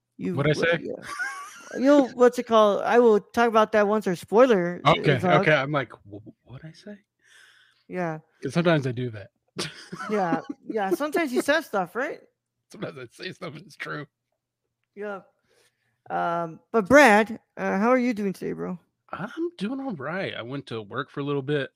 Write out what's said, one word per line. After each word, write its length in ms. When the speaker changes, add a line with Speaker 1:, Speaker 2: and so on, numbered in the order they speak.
Speaker 1:
you 180
Speaker 2:
What'd 180
I 20
Speaker 1:
w-, 240
Speaker 2:
say? 40
Speaker 1:
yeah. 960
You'll, 340
what's 260
it 80
called? 360
I 180
will 200
talk 280
about 240
that 140
once 200
our 100
spoiler, 680
uh, 160
Speaker 2:
Okay, 200
Speaker 1:
talk. 240
Speaker 2:
okay. 120
I'm 160
like, 220
"Wh-, 320
wh-, 260
what'd 160
I 60
say?" 240
Speaker 1:
Yeah. 340
Speaker 2:
'Cause 120
sometimes 320
I 60
do 180
that. 200
<laughs> 120
Speaker 1:
Yeah, 300
yeah. 240
Sometimes 420
he 100
says 240
stuff, 280
right? 260
Speaker 2:
Sometimes 260
I 60
say 80
stuff 240
and 100
it's 100
true. 300
Speaker 1:
Yeah. 260
Um, 500
but 160
Brad, 500
uh, 200
how 120
are 80
you 160
doing 180
today, 200
bro? 260
Speaker 2:
I'm 180
doing 220
all 120
right. 420
I 80
went 260
to 120
work 300
for 100
a 20
little 200
bit. 340